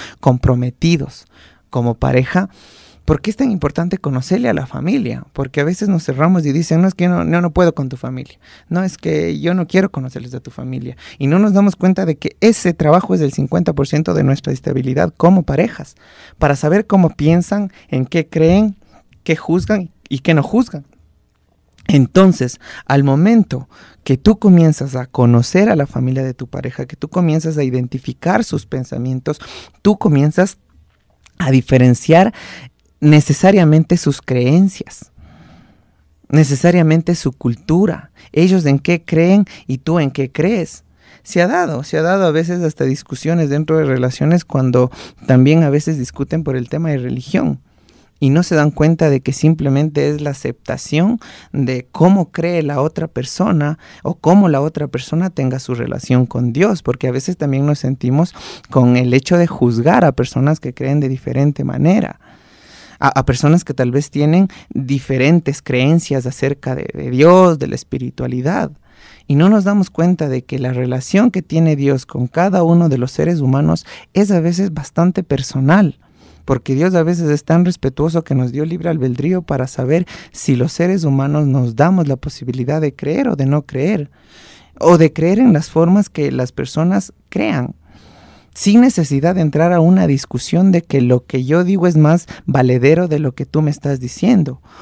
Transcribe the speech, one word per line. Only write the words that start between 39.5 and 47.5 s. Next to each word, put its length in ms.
y 120
tú 200
en 140
qué 180
crees. 540
Se 180
ha 60
dado, 340
se 140
ha 60
dado 240
a 40
veces 320
hasta 220
discusiones 640
dentro 300
de 60
relaciones 600
cuando 480
también 380
a 60
veces 280
discuten 460
por 120
el 120
tema 220
de 80
religión. 600